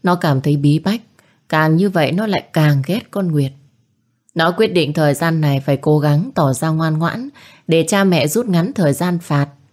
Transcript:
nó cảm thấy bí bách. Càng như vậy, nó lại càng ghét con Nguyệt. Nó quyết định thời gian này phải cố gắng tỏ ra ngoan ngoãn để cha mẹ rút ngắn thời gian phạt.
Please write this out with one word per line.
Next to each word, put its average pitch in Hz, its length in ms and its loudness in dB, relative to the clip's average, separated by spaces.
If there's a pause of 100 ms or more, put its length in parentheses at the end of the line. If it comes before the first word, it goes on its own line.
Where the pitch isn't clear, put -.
nó 180 120 2
cảm 151 260 0
thấy 147 160 0
bí 147 220 2
bách. 202 240 -4 (460)
Càng 160 280 2
như 190 140 2
vậy, 160 220 0
nó 208 140 -2
lại 196 260 -4
càng 151 340 2
ghét 214 240 -6
con 185 220 -4
Nguyệt. 139 200 -2 (840)
Nó 165 160 0
quyết 214 180 0
định 151 240 0
thời 151 220 2
gian 165 260 -2
này 139 200 0
phải 139 160 0
cố 151 220 2
gắng 151 360 2
tỏ 143 180 2
ra 160 160 -4
ngoan 160 300 -2
ngoãn 226 300 -6 (380)
để 165 220 2
cha 196 160 2
mẹ 156 240 2
rút 233 180 -2
ngắn 185 260 0
thời 151 200 0
gian 175 260 -2
phạt. 143 300 -2 (240)